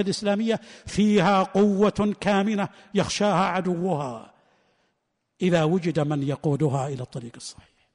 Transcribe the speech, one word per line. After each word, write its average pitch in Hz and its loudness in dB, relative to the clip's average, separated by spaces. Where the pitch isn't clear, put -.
الإسلامية 202 -2
فيها 202 4
قوة 202 2
كامنة 202 0
يخشاها 196 2
عدوها 175 -4
إذا 170 2
وجد 165 0
من 147 -2
يقودها 139 -2
إلى 131 -8
الطريق 120 -14
الصحيح. - -20